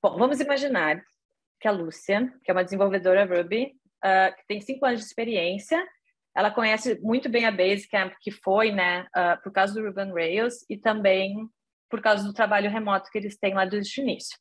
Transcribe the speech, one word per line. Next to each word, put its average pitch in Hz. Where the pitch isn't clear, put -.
Bom, -
vamos 269
imaginar 262
que 220
a -
Lúcia, 196
que -
é 185
uma 185
desenvolvedora 190
Ruby, 185
ah, 190
que -
tem 208
cinco 269
anos 240
de 214
experiência, 226
ela 208
conhece 220
muito 233
bem 233
a 220
Basecamp, 190
que 202
foi, 208
né, 180
ah, 175
por 196
causa 196
do 214
Ruby 196
on 196
Rails 190
e 220
também 202
por 226
causa 208
do 202
trabalho 202
remoto 208
que 220
eles 202
têm 196
lá 190
desde 202
o -
início. -